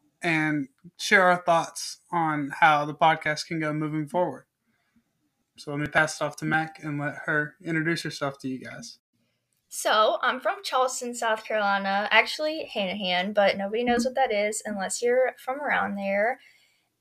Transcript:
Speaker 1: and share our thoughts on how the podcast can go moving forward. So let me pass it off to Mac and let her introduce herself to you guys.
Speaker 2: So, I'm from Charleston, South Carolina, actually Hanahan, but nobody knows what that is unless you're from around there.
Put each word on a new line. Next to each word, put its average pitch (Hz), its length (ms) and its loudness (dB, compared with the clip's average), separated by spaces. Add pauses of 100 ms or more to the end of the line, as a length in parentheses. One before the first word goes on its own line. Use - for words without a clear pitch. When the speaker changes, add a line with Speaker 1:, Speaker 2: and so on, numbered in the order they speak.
(220)
Speaker 1:
and 156 460 0 (280)
share 196 280 4
our 180 120 6
thoughts - 640 0 (120)
on 151 400 0 (100)
how 151 260 6
the 151 80 -6
podcast 156 520 2
can 165 140 -4
go 151 140 -2
moving 151 340 -4
forward. 170 380 -2 (1120)
So - 120 -12
let 143 100 -4
me 147 60 -2
pass 156 320 2
it 156 60 -4
off 143 120 -4
to 156 100 -8
Mac 156 360 -2
and 147 160 -6
let 147 160 -6 (120)
her 151 360 -2
introduce 165 420 -2
herself 143 340 -6
to 135 100 -8
you 131 100 -6
guys. - 420 -16 (680)
Speaker 2:
So, 233 540 2
I'm 254 180 0
from 392 240 -4
Charleston, 254 500 -2
South 226 300 -2
Carolina, 202 680 0
actually 302 640 0
Hanahan, 190 600 -2
but 202 240 4
nobody 214 260 -4
knows 240 220 2
what 247 80 -6
that 254 180 0
is 208 320 -2
unless 208 380 -6
you're 247 340 2
from 269 240 -8
around 202 360 -2
there. 202 440 -2 (600)